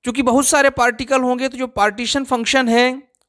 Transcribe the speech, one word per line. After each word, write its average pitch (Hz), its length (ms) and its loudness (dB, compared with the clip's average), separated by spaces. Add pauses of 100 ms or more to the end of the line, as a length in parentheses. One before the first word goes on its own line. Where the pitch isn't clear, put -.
क्योंकि 247 200 -4
बहुत 254 240 2
सारे 277 240 2
पार्टिकल 254 500 0
होंगे, 254 280 -2
तो 254 100 -8
जो 262 80 -4
पार्टीशन 220 580 -2
फंक्शन 254 440 0
है, 254 440 0 (160)